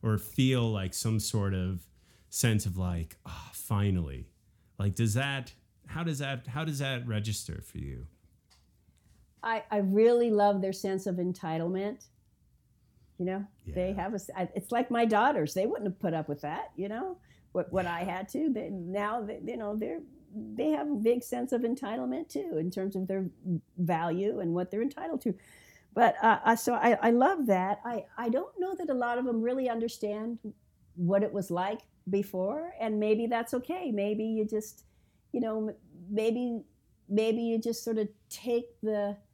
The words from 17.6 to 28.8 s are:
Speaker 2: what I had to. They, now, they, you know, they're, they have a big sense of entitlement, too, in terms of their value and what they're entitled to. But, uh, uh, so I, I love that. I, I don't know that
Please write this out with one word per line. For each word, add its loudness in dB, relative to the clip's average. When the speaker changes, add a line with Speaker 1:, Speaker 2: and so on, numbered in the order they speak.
Speaker 2:
what 0
I -4
had -4
to. 0
They, -4
now, -2
they, -8
you -6
know, -4
they're, -4
they 2
have 0
a 2
big 4
sense -4
of 0
entitlement, -2
too, -4
in 0
terms -4
of -2
their -2
value 0
and 0
what -2
they're -2
entitled -4
to. 0
But, 6
uh, 6
uh, 6
so 0
I, 6
I 6
love 6
that. 2
I, -6
I -2
don't 0
know -2
that -4